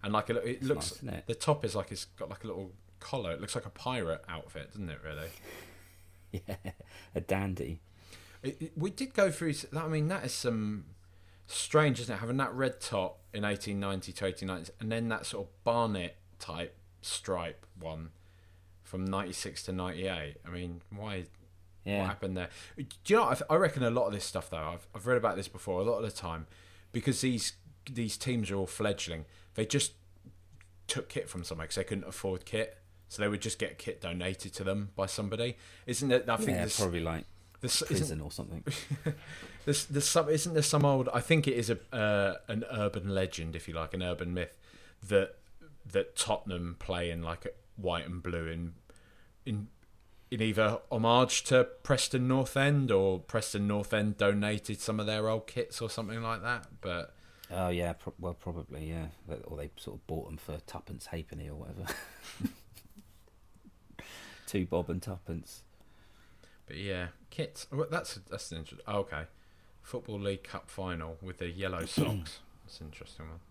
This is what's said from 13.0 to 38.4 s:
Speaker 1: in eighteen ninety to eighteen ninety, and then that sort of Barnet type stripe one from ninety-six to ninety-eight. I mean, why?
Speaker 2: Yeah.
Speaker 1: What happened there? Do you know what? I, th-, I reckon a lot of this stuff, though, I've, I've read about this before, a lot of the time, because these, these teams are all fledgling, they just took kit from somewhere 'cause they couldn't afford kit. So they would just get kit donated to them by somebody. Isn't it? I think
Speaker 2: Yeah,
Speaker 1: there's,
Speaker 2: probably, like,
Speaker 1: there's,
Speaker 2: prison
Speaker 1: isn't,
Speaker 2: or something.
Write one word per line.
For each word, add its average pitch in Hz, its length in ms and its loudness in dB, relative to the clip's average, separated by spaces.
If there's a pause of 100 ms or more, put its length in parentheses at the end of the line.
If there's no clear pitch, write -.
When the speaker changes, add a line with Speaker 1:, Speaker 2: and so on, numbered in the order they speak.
Speaker 1:
in 104 100 -2
eighteen 101 340 0
ninety 98 340 -2
to 101 140 -4
eighteen 95 220 -2
ninety, 87 320 -6
and 110 100 -2
then 117 200 0
that 110 160 -2
sort 101 200 -4
of - 180 -20
Barnet 110 520 2 (220)
type 85 360 -6 (280)
stripe - 640 -4 (120)
one 80 320 -6 (720)
from 92 220 -4
ninety-six 95 600 -2
to 95 80 -4
ninety-eight. 90 640 -2 (100)
I - 40 -12
mean, 87 300 -6 (100)
why? 101 340 -6 (600)
Speaker 2:
Yeah. 101 160 2
Speaker 1:
What 95 80 2
happened 98 280 -2
there? 90 120 -4 (280)
Do 139 80 -6 (220)
you 208 100 8
know 233 60 8
what? 123 80 4
I, 131 40 6
th-, - 160 -4
I 156 60 6
reckon 143 260 4
a 117 80 6
lot 120 160 4
of 101 60 0
this 101 120 -2
stuff, - 260 -4
though, 85 60 -4 (180)
I've, 87 200 -14
I've 98 120 -6
read 123 100 6
about 107 200 4
this 95 120 -4
before, 92 320 -2
a 101 40 4
lot 113 140 2
of 110 60 -2
the 107 120 -2
time, 82 300 -6 (460)
because 123 280 2
these, 123 340 0 (360)
these 117 260 -2
teams 117 340 0
are 98 60 0
all 95 100 2
fledgling, 87 580 -2 (300)
they 113 120 0
just - 260 2 (960)
took - 220 -2
kit - 200 -4
from 90 160 -6
somewhere 80 220 -6
'cause - 100 -6
they 95 80 2
couldn't 98 220 -4
afford 92 380 -2
kit. - 340 -2 (300)
So - 120 -6
they 104 80 4
would 104 140 0
just - 160 -2
get - 200 -2
kit - 220 -6
donated 90 540 -4
to 101 100 -4
them 98 320 0
by 98 100 2
somebody. 110 500 -2 (300)
Isn't 127 260 2
it? 127 180 6
I 117 60 6
think 110 140 2
Speaker 2:
Yeah, 131 80 2
Speaker 1:
there's, 98 200 0
Speaker 2:
probably, 87 220 4
like, 80 240 -2 (360)
Speaker 1:
there's, - 220 2
Speaker 2:
prison - 220 2
Speaker 1:
isn't, 151 180 -2
Speaker 2:
or 73 100 -6
something. - 320 -8 (480)